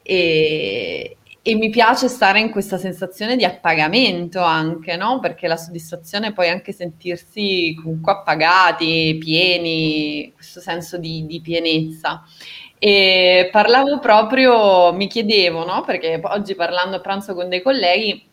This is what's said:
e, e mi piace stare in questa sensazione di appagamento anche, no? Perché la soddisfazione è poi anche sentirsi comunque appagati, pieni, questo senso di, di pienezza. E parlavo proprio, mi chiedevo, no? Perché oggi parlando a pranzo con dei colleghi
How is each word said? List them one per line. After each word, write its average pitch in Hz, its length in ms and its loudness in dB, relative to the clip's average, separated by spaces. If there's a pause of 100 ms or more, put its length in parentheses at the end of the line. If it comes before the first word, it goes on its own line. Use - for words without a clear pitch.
e, 156 1160 -2 (240)
e 226 140 0
mi 220 140 0
piace 233 380 2
stare 202 320 2
in 220 120 -2
questa 196 260 -6
sensazione 190 580 -6
di 233 80 0
appagamento 175 960 0
anche, 165 540 -2
no? 226 240 -2
Perché 175 280 -6
la 165 100 0
soddisfazione 175 720 -10
è 208 60 -8
poi 180 160 0
anche 196 220 -6
sentirsi 175 1080 -4
comunque 160 320 -2
appagati, 165 1040 2
pieni, 160 1120 -2
questo - 280 -20
senso 175 360 -10
di, 160 280 -8
di 160 160 -12
pienezza. 160 840 -4 (540)
E 185 720 4
parlavo 254 480 4
proprio, 214 920 4
mi 196 140 -2
chiedevo, 190 580 0
no? 202 200 -4
Perché 165 380 -4
oggi 196 300 -6
parlando 180 440 -4
a - 20 -8
pranzo 196 340 -8
con 180 160 -8
dei 180 120 -2
colleghi 208 600 0 (120)